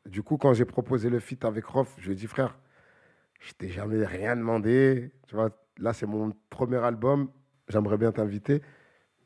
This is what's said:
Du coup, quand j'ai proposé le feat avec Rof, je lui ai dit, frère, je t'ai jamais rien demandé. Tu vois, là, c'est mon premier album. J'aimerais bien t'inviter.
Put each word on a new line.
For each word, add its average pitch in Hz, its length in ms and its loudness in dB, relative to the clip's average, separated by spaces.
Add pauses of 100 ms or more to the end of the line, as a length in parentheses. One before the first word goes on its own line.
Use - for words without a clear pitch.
Du 98 180 -6
coup, 151 140 0
quand 135 160 6
j'ai 117 120 4
proposé 120 440 -2
le 120 100 2
feat - 260 -12
avec 110 200 -4
Rof, - 320 -2
je 90 100 -16
lui 98 60 -2
ai - 20 -4
dit, 107 120 -10
frère, - 300 -4 (840)
je - 140 -20
t'ai 92 160 -10
jamais 104 360 -2
rien 95 300 -4
demandé. 120 760 2 (160)
Tu - 80 -12
vois, 110 140 2 (280)
là, 113 160 -2
c'est 107 120 -6
mon 107 260 -4 (180)
premier 127 340 -2
album. 127 460 0 (400)
J'aimerais 104 280 2
bien 113 140 2
t'inviter. 107 500 0 (640)